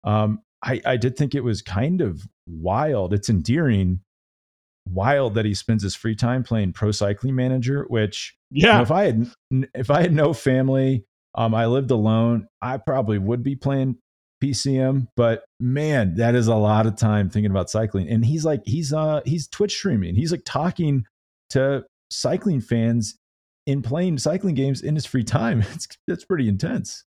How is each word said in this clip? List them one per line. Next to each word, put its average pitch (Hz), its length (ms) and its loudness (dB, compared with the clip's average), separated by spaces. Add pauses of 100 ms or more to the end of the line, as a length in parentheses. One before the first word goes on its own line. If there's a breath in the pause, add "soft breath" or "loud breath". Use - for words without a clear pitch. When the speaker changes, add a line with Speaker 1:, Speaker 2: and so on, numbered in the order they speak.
Speaker 1:
Um, 107 360 0 (220)
I, 131 220 -4
I 127 140 0
did 123 180 -2
think 143 180 -2
it 139 80 -2
was 113 200 -2
kind 151 400 -2
of 95 260 -4 (180)
wild. 95 680 -2
It's 101 160 -2
endearing, 101 680 2 (880)
wild 113 460 0
that 110 100 0
he 104 100 0
spends 107 280 -2
his 98 120 -4
free 113 200 -4
time 123 300 -2
playing 104 300 0
Pro 107 180 -2
Cycling 104 420 -2
Manager, 131 540 -2
which, 107 480 -4 (140)
you 151 160 4
Speaker 2:
Yeah. 220 100 8
Speaker 1:
know, 170 60 4
if 107 80 0
I 190 140 4
had 117 220 2 (260)
n-, 131 220 0
if 123 160 -4
I 156 120 4
had 175 100 4
no 151 200 4
family, 135 720 2 (300)
um, 113 200 0
I 113 120 2
lived 127 240 0
alone, 113 560 2 (160)
I 127 160 -6
probably 110 400 0
would 113 240 -2
be 139 140 -2
playing 135 400 -2 (440)
P 139 140 0
C 135 240 0
M, 131 380 0
but 113 280 2 (160)
man, 127 540 0
that 117 200 2
is 120 120 4
a 117 80 4
lot 107 320 4
of 107 100 0
time 104 320 2
thinking 104 220 0
about 95 200 0
cycling. 104 380 -2
And 113 160 2
he's 151 200 0
like, 151 200 0
he's, 147 280 -2
uh, 156 340 0
he's 151 220 -2
Twitch 208 260 -2
streaming. 98 400 -2
He's, 151 160 0
like, 156 140 -4
talking 147 600 -2 (460)
to 135 340 0 (260)
cycling 156 500 -2
fans 117 560 -2 (500)
in 139 160 -2
playing 156 360 -2
cycling 175 360 -2
games 135 280 0
in 151 120 -2
his 151 120 -2
free 120 180 -2
time. 117 440 0
<laughs> - 60 -14
It's, - 140 -12 (180)
it's - 180 -6
pretty 143 240 0
intense. 101 600 -4